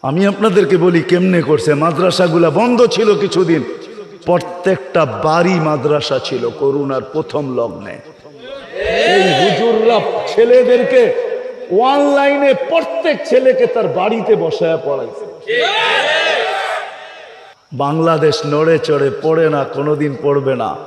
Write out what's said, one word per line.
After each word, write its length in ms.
আমি 260
আপনাদেরকে 500
বলি 240
কেমনে 400
করছে। 320
মাদ্রাসাগুলা 760
বন্ধ 360
ছিল 340
কিছুদিন, 440
প্রত্যেকটা 800
বাড়ি 480
মাদ্রাসা 680
ছিল 300
করুণার 520
প্রথম 540
লগ্নে। 440
এই 160
হুজুররা 680
ছেলেদেরকে 680
অনলাইনে, 760
প্রত্যেক 640
ছেলেকে 380
তার 200
বাড়িতে 480
বসায় 500
পড়াইছে। 400
বাংলাদেশ 720
নড়ে 340
চড়ে 320
পড়ে 280
না, 140
কোনোদিন 580
পড়বে 340
না। 200